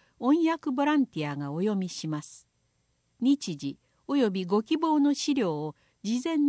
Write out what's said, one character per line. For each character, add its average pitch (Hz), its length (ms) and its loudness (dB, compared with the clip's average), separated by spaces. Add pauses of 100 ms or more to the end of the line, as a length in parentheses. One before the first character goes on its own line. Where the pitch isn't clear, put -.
(180)
音 302 260 2
訳 320 260 0
ボ 269 140 0
ラ 302 120 4
ン 277 100 4
テ - 140 -6
ィ 147 100 -4
ア 143 40 -6
が 143 160 -6
お 156 100 -4
読 208 160 0
み 185 120 -2
し - 200 -8
ま 151 120 -4
す。 - 260 -18 (720)
日 247 380 0
時 143 220 -8 (280)
お 277 120 0
よ 240 120 4
び 185 140 -2
ご 202 180 2
希 320 140 0
望 311 240 2
の 285 140 4
資 - 180 -2
料 208 220 0 (100)
を 151 100 -8 (280)
事 233 220 -2
前 330 120 -2 (120)